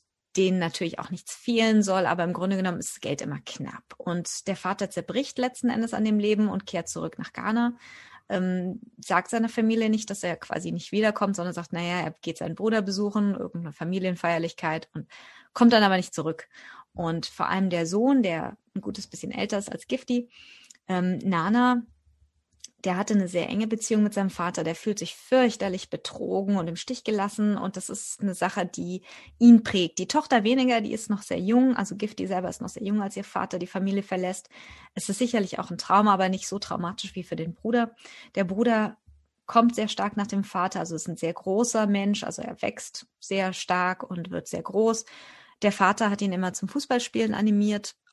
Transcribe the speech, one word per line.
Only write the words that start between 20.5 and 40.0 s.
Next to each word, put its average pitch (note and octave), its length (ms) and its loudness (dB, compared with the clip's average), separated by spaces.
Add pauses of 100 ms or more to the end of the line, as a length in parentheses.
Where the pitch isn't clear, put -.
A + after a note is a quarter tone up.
ähm, F#3 360 0
Nana, A3+ 580 4 (1040)
der F3+ 120 0
hatte G#3 200 0
eine F#3+ 120 4
sehr F3 220 -2
enge G#3+ 160 0
Beziehung G#3+ 380 0
mit G#3 100 0
seinem F#3+ 160 0
Vater, F3 340 -4
der E3 120 -2
fühlt G#3 240 -4
sich - 160 -8
fürchterlich G#3 720 2
betrogen G3 680 -2
und E3+ 100 -2
im E3+ 80 -6
Stich - 280 -8
gelassen G#3 540 0
und G3 180 -4
das F#3 140 -8
ist - 320 -10
eine F#3+ 140 -2
Sache, F3+ 320 -2
die F3+ 340 -8 (380)
ihn A#3 240 12
prägt. F3+ 340 0
Die F#3 100 -4
Tochter C4+ 360 2
weniger, B3+ 360 4
die G#3 140 -4
ist G#3+ 160 -6
noch G#3 140 -2
sehr F3 160 -4
jung, A#3+ 360 4
also - 200 -4
Gifty G#3+ 320 -6
selber F3+ 220 -2
ist - 120 -10
noch F#3+ 80 -8
sehr - 140 -12
jung, G3+ 180 0
als G3 160 -6
ihr G3+ 60 -8
Vater - 340 -4
die F3+ 100 -6
Familie G3 360 -2
verlässt. F#3 460 -4 (440)
Es - 160 -8
ist G3 80 -2
sicherlich A#3 400 0
auch - 140 -6
ein E3+ 80 -8
Trauma, G#3 340 4
aber F#3 160 2
nicht F#3+ 180 -4
so G3+ 120 -6
traumatisch - 560 -8
wie F3+ 80 -10
für E3+ 120 -10
den E3 200 -8
Bruder. A3+ 400 0 (400)
Der G3 80 2
Bruder G#3+ 520 0 (520)
kommt A#3 260 6
sehr G#3+ 140 -2
stark G3+ 280 -4